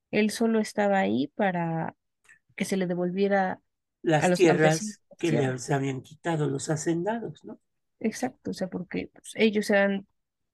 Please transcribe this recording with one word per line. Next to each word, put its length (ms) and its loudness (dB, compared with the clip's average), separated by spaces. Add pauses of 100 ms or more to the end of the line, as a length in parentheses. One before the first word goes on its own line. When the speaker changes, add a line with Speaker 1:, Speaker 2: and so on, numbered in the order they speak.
(120)
Speaker 1:
Él 180 2
solo 300 0
estaba 400 0
ahí 360 0
para 600 -2 (600)
que 100 -4
se 100 -2
le 100 0
devolviera 720 0 (420)
Speaker 2:
Las 220 2
Speaker 1:
a 40 4
los 100 4
Speaker 2:
tierras 240 6
Speaker 1:
campesinos 380 0 (100)
las 80 -20
Speaker 2:
que 120 -2
Speaker 1:
tierras. 320 0
Speaker 2:
les 80 -6
habían 320 -2
quitado 460 -4
los 220 -4
hacendados, 720 -4
¿no? 160 -16 (400)
Speaker 1:
Exacto, 500 -6
o 40 -6
sea, 140 -6
porque, 440 -8
pues, 240 -20
ellos 340 2
eran, 360 2 (480)